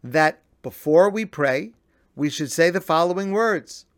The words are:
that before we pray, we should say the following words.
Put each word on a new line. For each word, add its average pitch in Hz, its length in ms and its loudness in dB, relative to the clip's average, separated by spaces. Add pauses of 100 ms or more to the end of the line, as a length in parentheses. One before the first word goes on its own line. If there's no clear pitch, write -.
that 156 400 0 (180)
before 160 480 2
we 214 160 -6
pray, 147 480 -4 (420)
we 147 140 -2
should 143 220 -8
say 165 180 2
the 180 100 -2
following 180 520 0
words. 208 560 -4 (100)